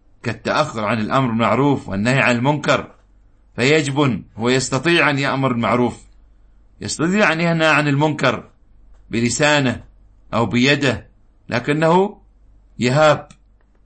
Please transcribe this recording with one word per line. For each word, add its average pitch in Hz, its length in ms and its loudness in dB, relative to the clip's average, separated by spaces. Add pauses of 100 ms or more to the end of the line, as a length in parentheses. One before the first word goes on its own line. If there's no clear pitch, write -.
(240)
كالتأخر 113 640 -4
عن 113 140 -2
الأمر 123 280 -2
بالمعروف 117 640 0
والنهي 110 300 0
عن 120 160 2
المنكر، 139 600 -2 (600)
فيجبن، 135 680 0 (140)
هو 113 120 -2
يستطيع 139 600 0
أن 139 100 -2
يأمر 135 340 -2
بالمعروف، 117 500 0 (800)
يستطيع 175 520 0
أن 160 80 -4
ينهى 165 260 0
عن 147 200 2
المنكر 143 640 0 (600)
بلسانه 127 760 0 (500)
أو 113 120 0
بيده، 123 640 0 (420)
لكنه 160 720 0 (580)
يهاب، 143 480 2 (580)